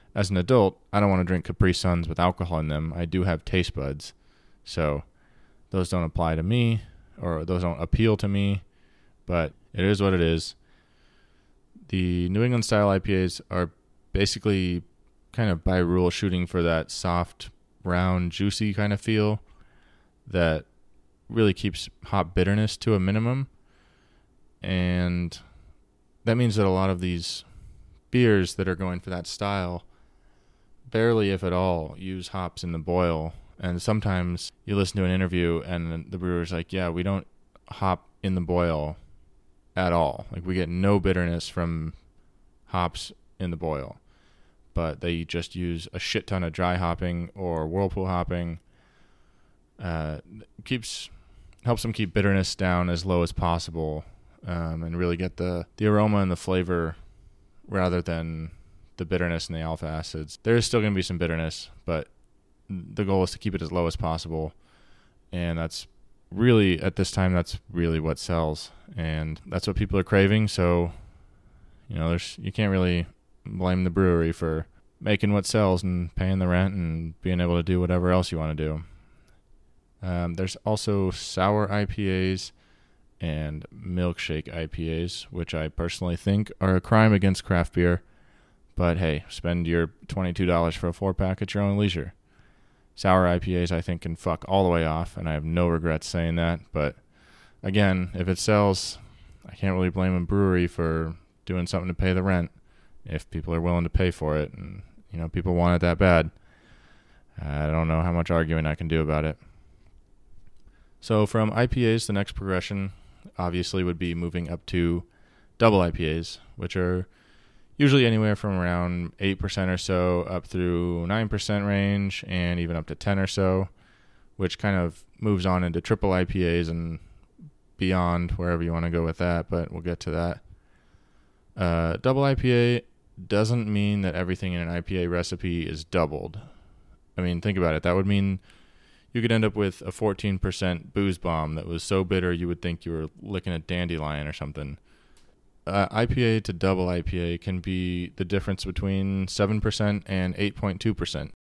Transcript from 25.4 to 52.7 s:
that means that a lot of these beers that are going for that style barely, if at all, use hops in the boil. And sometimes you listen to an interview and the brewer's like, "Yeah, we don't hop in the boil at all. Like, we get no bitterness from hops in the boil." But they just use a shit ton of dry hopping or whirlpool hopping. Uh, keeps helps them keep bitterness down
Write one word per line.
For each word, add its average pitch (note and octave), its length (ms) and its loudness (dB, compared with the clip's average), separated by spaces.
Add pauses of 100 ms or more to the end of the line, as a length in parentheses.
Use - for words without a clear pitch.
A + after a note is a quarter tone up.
that A2+ 100 2
means A#2 220 2
that G#2 100 4
a - 20 4
lot F#2 220 2
of F2+ 100 -2
these F2 420 -4 (680)
beers A2 460 4
that F#2+ 120 -2
are F2+ 80 0
going F#2 240 -4
for - 80 -16
that F2 180 -6
style F#2 600 -4 (1040)
barely, A2 400 4
if F#2+ 120 -2
at F2+ 120 0
all, F2 420 0
use F#2 320 -8
hops F#2 340 -8
in F2 100 -4
the E2 60 -4
boil. E2 540 0 (260)
And F2 220 -4
sometimes F#2 720 -2 (140)
you G2+ 100 -2
listen G2+ 220 0
to F#2 80 2
an F2+ 40 2
interview F2 540 0
and E2+ 460 -6
the F#2 80 -8
brewer's F2 340 -4
like, E2 180 -6
"Yeah, F2+ 200 -2
we F2 120 -2
don't G2 240 -2 (440)
hop - 400 -2 (120)
in F#2+ 120 -2
the F2+ 80 0
boil E2 560 0 (760)
at F2+ 200 0
all. D2+ 360 0
Like, F2 140 -10
we F#2 100 -2
get F2+ 140 0
no F#2+ 320 2
bitterness F2 480 0
from E2 460 -4 (720)
hops - 440 -4 (300)
in F2+ 100 -4
the E2+ 60 -6
boil." D2+ 420 -6 (760)
But D#2+ 260 -2
they E2+ 240 -2
just E2+ 320 -6
use F2 380 -4
a F2 40 -6
shit - 280 -4
ton F#2 160 -2
of E2+ 100 -4
dry F2+ 240 0
hopping F2 580 -2
or E2+ 320 -4
whirlpool F#2+ 400 -2
hopping. F2 520 -2 (1200)
Uh, D#2 400 -4 (460)
keeps - 440 -6 (560)
helps A#2+ 180 0
them A2+ 100 -2
keep G2+ 200 -2
bitterness G2 420 2
down F2+ 360 2